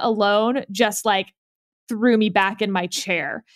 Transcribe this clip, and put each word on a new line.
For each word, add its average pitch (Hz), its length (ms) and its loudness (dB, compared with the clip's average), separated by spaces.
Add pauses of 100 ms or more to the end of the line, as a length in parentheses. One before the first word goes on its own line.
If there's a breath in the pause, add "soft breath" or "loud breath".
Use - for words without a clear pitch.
alone 220 680 0
just, 202 340 -2
like, 196 280 0 (560)
threw 233 280 4
me 214 120 2
back 196 320 0
in 202 100 -2
my 185 160 -2
chair 170 560 -6 (120 soft breath)